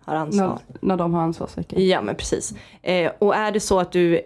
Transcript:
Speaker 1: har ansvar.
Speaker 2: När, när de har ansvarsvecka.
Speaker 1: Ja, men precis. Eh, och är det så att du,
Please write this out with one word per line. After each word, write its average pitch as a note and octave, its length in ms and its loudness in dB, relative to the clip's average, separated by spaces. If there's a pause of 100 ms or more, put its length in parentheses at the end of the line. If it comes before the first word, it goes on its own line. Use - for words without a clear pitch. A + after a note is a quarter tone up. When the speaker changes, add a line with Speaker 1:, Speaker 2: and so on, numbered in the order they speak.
Speaker 1:
har D3+ 140 -6
ansvar. E3 320 0
Speaker 2:
När, - 420 -6
när F#3 80 0
de E3+ 180 0
har E3+ 80 0
ansvarsvecka. E3 580 -4
Speaker 1:
Ja, F#3 220 4
men - 120 -4
precis. - 400 -4 (280)
Eh, F3 360 0
och G#3 180 4
är G#3+ 160 0
det G#3 80 0
så F#3+ 200 2
att F3+ 120 -2
du, E3+ 340 4